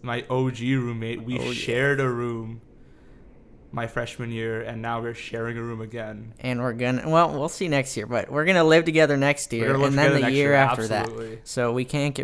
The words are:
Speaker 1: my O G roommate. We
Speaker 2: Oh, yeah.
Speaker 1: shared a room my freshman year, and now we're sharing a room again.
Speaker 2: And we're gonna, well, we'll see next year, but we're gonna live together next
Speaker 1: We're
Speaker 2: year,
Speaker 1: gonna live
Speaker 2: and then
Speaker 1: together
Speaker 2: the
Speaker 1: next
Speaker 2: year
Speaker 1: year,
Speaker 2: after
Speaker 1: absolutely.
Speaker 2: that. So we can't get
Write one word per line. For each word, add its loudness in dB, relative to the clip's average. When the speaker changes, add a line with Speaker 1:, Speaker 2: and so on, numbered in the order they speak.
Speaker 1:
my -6
O 0
G 0
roommate. -4
We -4
Speaker 2:
Oh, -4
yeah. -2
Speaker 1:
shared 0
a 2
room -6
my -6
freshman -6
year, -4
and -8
now -4
we're -6
sharing -6
a -6
room -8
again. -12
Speaker 2:
And -4
we're -2
gonna, -2
well, 6
we'll -2
see -4
next 0
year, -4
but -2
we're 2
gonna 6
live 8
together 4
next 0
Speaker 1:
We're -2
Speaker 2:
year, 0
Speaker 1:
gonna 2
live 4
Speaker 2:
and 2
then 6
Speaker 1:
together 6
Speaker 2:
the 4
Speaker 1:
next 2
Speaker 2:
year 4
Speaker 1:
year, 6
Speaker 2:
after 4
Speaker 1:
absolutely. -4
Speaker 2:
that. -18
So 0
we 0
can't -2
get -6